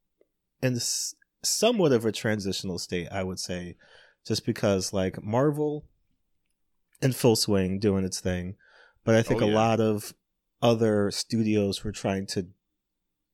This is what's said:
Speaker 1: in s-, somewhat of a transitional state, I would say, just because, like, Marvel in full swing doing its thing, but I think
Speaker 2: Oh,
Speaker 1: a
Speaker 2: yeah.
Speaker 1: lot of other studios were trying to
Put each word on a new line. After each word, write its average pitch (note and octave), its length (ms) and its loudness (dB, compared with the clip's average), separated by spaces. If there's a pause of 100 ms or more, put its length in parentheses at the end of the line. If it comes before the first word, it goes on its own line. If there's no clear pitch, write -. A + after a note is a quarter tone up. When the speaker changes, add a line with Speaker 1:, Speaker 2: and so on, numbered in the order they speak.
(640)
Speaker 1:
in B2+ 140 0
s-, - 380 -6 (300)
somewhat G#3 480 2
of A2+ 140 4
a G#2+ 60 2
transitional G2 680 -4
state, F2 340 -6
I F#2+ 100 -4
would F#2 160 -6
say, F2+ 380 -8 (500)
just - 200 -4
because, G2+ 460 0
like, F#2+ 300 -2
Marvel D3 640 -2 (1160)
in C3+ 100 2
full A#2 240 4
swing F#2+ 420 0
doing G2 260 2
its F#2 160 -6
thing, F2+ 360 -4 (480)
but A2+ 100 4
I A2+ 80 6
think A#2 180 -2
Speaker 2:
Oh, - 0 -
Speaker 1:
a A2+ 60 2
Speaker 2:
yeah. G#2 80 2
Speaker 1:
lot A2 260 4
of A2 340 -2 (480)
other A2 480 4
studios G#2+ 760 0
were G#2+ 80 -6
trying G2 360 -4
to F#2 200 -4 (840)